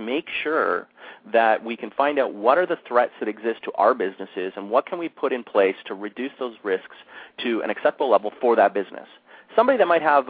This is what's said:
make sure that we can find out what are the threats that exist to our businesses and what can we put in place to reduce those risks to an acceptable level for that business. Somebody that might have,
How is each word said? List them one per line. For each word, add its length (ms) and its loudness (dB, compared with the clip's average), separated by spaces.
make 260 -6
sure 460 -2
that 300 4
we 140 -8
can 140 -12
find 280 -2
out 160 -2
what 240 2
are 80 0
the 120 -4
threats 320 2
that 80 -4
exist 360 -6
to 100 -8
our 200 4
businesses 640 -6
and 140 -12
what 160 0
can 120 -8
we 100 -6
put 240 -4
in 120 -6
place 400 2
to 100 -10
reduce 460 -10
those 240 -8
risks 320 -4
to 160 -2
an 100 -6
acceptable 400 -2
level 300 2
for 160 4
that 180 4
business. 320 -8
Somebody 240 4
that 80 4
might 160 2
have, 280 4